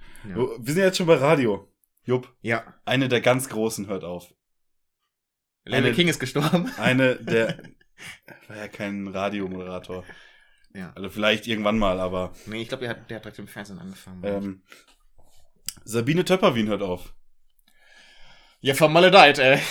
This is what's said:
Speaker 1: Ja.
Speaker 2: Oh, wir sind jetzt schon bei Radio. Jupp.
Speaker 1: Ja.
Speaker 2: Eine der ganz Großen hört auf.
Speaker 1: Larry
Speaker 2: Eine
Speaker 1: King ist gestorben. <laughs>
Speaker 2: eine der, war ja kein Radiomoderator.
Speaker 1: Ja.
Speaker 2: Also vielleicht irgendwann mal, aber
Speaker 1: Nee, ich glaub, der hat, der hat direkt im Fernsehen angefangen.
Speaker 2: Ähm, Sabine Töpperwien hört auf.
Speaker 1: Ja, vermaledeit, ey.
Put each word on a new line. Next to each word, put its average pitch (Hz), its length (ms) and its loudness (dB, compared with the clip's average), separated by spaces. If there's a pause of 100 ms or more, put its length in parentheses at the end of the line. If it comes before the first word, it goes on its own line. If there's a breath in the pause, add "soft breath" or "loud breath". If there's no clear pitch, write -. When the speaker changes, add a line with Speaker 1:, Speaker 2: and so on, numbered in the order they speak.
(280 loud breath)
Speaker 1:
Ja. 90 80 -10
Speaker 2:
Oh, 117 240 -4
wir 123 120 -6
sind 190 120 0
jetzt 185 140 2
schon 180 100 -2
bei 165 80 8
Radio. 131 560 2 (320)
Jupp. 127 280 -2 (100)
Speaker 1:
Ja. 113 320 -6 (100)
Speaker 2:
Eine 127 240 0
der 120 120 2
ganz 127 280 2
Großen 110 400 -4
hört 95 160 -8
auf. 87 280 -12 (1300)
Speaker 1:
Larry 127 220 0
Speaker 2:
Eine 120 100 2
Speaker 1:
King 175 100 4
ist 160 140 0
gestorben. 160 540 -2
<laughs> - 40 -14
Speaker 2:
eine 127 380 2
der, 113 440 -2 (840 loud breath)
war 107 100 -18
ja 104 120 -12
kein 101 400 -8
Radiomoderator. 92 960 -8 (680 loud breath)
Speaker 1:
Ja. 92 200 -14
Speaker 2:
Also 95 160 -10
vielleicht 110 380 0
irgendwann 107 300 0
mal, 95 200 0
aber 92 340 -6 (140)
Speaker 1:
Nee, 110 160 -10
ich 117 60 -14
glaub, 131 120 -8
der 120 100 -8
hat, 113 200 -14
der 113 60 -12
hat 107 80 -16
direkt 104 160 -18
im 101 80 -18
Fernsehen 98 320 -16
angefangen. 92 440 -18
Speaker 2:
Ähm, 98 380 -6 (1200 soft breath)
Sabine 117 400 -2
Töpperwien 165 440 0
hört 101 140 -4
auf. 92 320 -8 (1500 soft breath)
Speaker 1:
Ja, 135 140 0
vermaledeit, 160 640 8
ey. 135 200 6 (120)